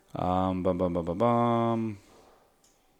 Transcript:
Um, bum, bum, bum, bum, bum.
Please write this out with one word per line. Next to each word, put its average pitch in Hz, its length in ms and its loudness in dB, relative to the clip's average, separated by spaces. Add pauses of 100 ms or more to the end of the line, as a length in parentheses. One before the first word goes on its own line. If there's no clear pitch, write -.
(160)
Um, 92 480 0
bum, 92 140 2
bum, 90 160 0
bum, 87 120 -2
bum, 87 120 -4
bum. 117 800 0 (1040)